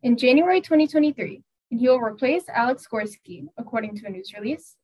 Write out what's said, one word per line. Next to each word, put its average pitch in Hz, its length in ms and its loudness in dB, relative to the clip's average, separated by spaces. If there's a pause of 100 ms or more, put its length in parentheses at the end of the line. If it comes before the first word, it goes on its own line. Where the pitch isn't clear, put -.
in 240 140 4
January 320 440 4
twenty 311 260 2
twenty-three, 302 560 -2 (280)
and 233 100 -4
he 247 80 2
will 254 120 4
replace 247 480 -2
Alex 247 440 -2
Gorsky, 208 540 -10 (120)
according 214 380 -6
to 208 100 -14
a 202 40 -12
news 190 240 -14
release. 220 500 -10